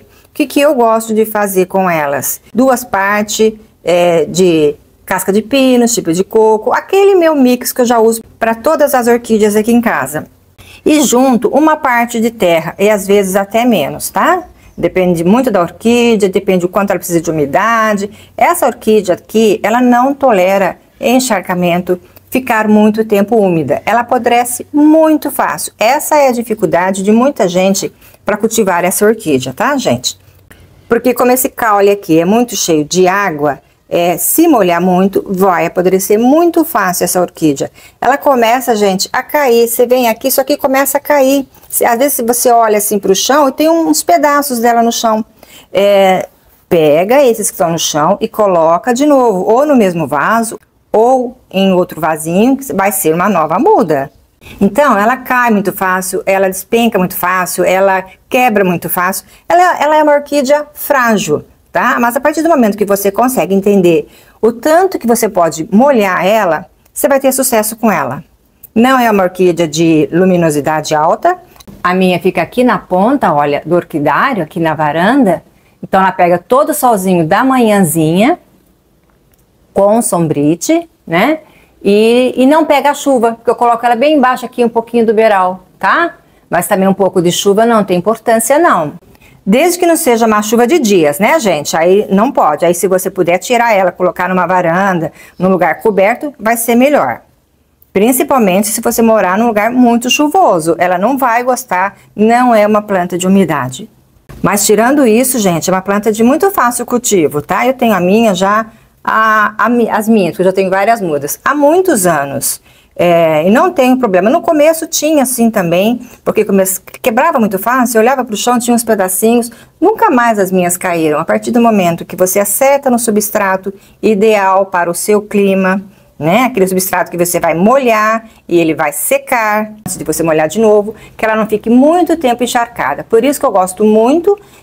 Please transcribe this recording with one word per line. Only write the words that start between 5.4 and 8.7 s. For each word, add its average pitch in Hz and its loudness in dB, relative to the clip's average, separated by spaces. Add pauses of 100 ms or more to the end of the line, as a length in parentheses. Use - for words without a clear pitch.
pino, 247 2
chip 170 -2
de 180 0
coco, 220 0
aquele 392 2
meu 330 2
mix 247 0
que - -4
eu 247 2
já 233 2
uso 226 0 (160)
pra 226 -2
todas 277 0